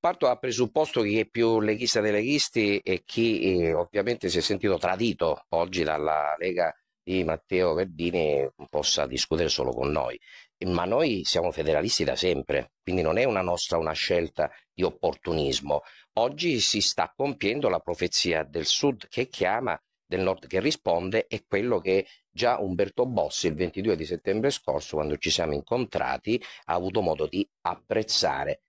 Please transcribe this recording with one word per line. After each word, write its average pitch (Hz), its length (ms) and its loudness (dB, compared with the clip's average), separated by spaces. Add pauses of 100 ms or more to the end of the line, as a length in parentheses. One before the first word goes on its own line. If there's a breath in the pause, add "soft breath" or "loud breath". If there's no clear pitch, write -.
parto 170 220 2
dal 123 100 4
presupposto 123 640 0
che 104 80 2
chi 110 120 2
è 107 40 0
più 113 340 2
leghista 107 400 0
dei 107 120 2
leghisti 107 680 2
e - 260 -2
chi, 113 360 0
eh, 85 340 2
ovviamente 98 560 -2
si 90 80 0
è 82 40 2
sentito 95 360 0
tradito 92 720 0
oggi 87 320 0
dalla 76 560 0
Lega 87 340 0 (300)
di 92 220 -2
Matteo 82 500 0
Verdini 82 760 0 (220)
possa 73 380 -2
discutere 78 420 -2
solo 64 220 0
con 64 180 -2
noi. 64 260 -2 (520 loud breath)
Ma 90 180 0
noi 113 380 0
siamo 87 260 0
federalisti 80 540 0
da 67 120 0
sempre, 71 580 -2 (100)
quindi 90 180 0
non 80 160 2
è 120 60 2
una 107 180 2
nostra, 87 380 -2
una 78 140 -2
scelta 82 540 0 (240 loud breath)
di 90 120 -2
opportunismo. 73 1000 -2 (380 loud breath)
Oggi 143 400 0
si 101 220 0
sta - 340 -2
compiendo 131 520 -2
la 87 120 2
profezia 85 640 -2
del 78 240 -4
Sud - 400 0
che 127 200 -4
chiama, 101 480 -2 (300)
del 90 160 -2
Nord 92 240 0
che 92 140 -2
risponde, 92 680 0
è - 220 -8
quello 107 320 0
che 95 260 2 (240 loud breath)
già 120 300 0
Umberto 98 480 0
Bossi 92 400 -2
il 78 80 0
ventidue 92 400 0
di 80 100 -6
settembre 98 460 0
scorso, 73 460 -4
quando 76 200 0
ci 82 140 -2
siamo 80 220 0
incontrati, 73 840 -2 (260 loud breath)
ha 82 100 -2
avuto 92 260 0
modo 80 240 0
di 95 180 -2 (180)
apprezzare. 71 1080 -2